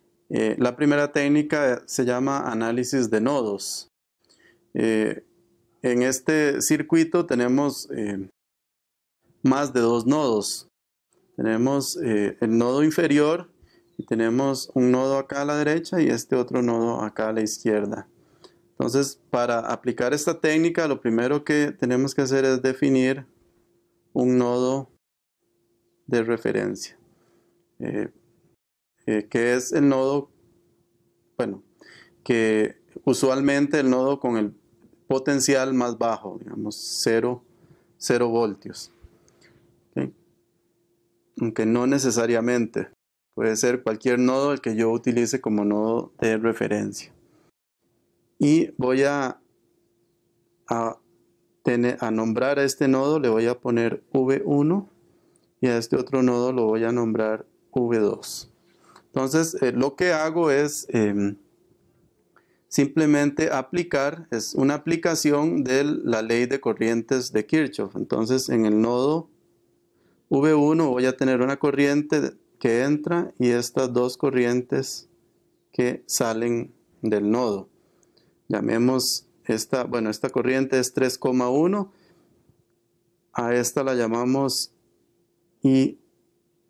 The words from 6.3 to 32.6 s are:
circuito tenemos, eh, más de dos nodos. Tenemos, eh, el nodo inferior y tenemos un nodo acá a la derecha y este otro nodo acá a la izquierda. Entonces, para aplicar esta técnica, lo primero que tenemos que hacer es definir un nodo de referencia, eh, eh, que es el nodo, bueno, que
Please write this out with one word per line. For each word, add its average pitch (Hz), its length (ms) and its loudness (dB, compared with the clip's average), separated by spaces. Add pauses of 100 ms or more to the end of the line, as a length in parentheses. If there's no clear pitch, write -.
circuito 160 640 2
tenemos, 135 680 0
eh, 104 360 -6 (1160)
más 135 280 2
de 123 80 0
dos 117 260 2
nodos. 127 600 -2 (720)
Tenemos, 127 680 -2
eh, 107 380 0
el 113 160 2
nodo 123 260 2
inferior 156 680 2 (480)
y - 80 -10
tenemos 123 680 -2
un 123 180 4
nodo 135 260 2
acá 139 260 -4
a - 20 -2
la 147 100 -2
derecha 160 460 0
y 143 80 4
este 117 260 -2
otro 123 260 0
nodo 117 400 0
acá 107 280 -4
a 110 40 -2
la 110 100 0
izquierda. 107 680 -2 (640)
Entonces, 135 480 -2 (100)
para 120 300 0
aplicar 123 520 -2
esta 156 280 -2
técnica, 160 480 2
lo 139 140 -2
primero 123 420 0
que 147 280 0
tenemos 131 440 -2
que 143 80 0
hacer 135 220 0
es 131 180 2
definir 131 640 0 (840)
un 127 280 2
nodo 127 500 -2 (1160)
de 117 160 0
referencia, 107 760 -4 (800)
eh, - 320 -8 (960)
eh, 107 240 -2
que 120 240 0
es 127 180 -4
el 147 160 2
nodo, 139 440 0 (1080)
bueno, 101 240 -6 (600)
que 110 580 0 (240)